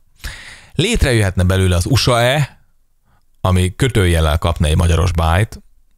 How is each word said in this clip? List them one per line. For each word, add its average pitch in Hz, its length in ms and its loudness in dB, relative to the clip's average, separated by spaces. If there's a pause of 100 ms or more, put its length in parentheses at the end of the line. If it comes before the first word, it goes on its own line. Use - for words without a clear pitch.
(720)
Létrejöhetne 117 680 0
belőle 92 320 2
az 90 100 0
usa 120 360 0
E, 131 380 -2 (840)
ami 92 320 0
kötőjellel 87 640 0
kapna 82 300 -2
egy 78 80 0
magyaros 85 360 2
bájt, 82 500 -2 (360)